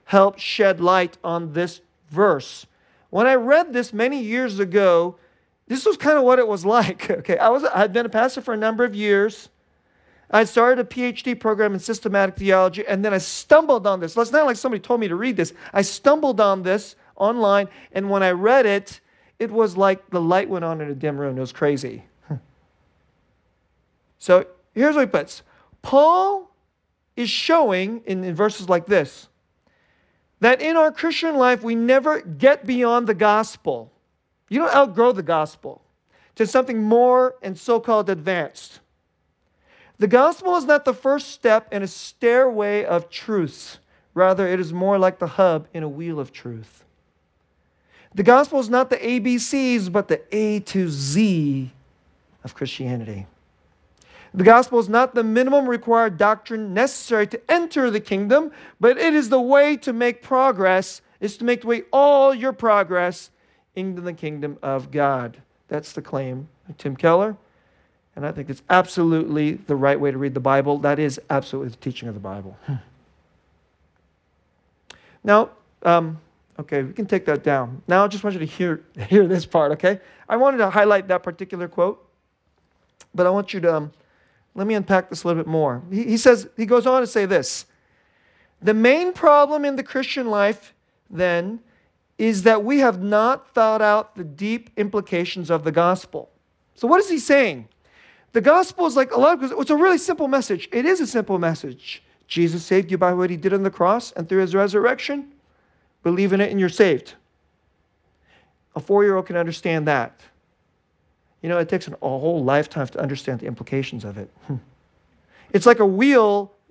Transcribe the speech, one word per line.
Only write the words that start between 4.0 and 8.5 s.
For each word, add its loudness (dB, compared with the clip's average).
years -4
ago, 2
this -6
was 2
kinda 2
what 4
it 2
was -4
<laughs> 2
like, -2
okay? -2
I 4
was, 2
I'd 0
been -2
a -8
pastor -2
for -8